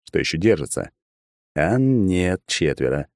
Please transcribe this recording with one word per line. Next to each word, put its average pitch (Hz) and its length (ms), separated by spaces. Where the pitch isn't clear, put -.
что - 140
еще - 180
держатся. 82 540
А 87 240
нет, 92 680
четверо. 69 680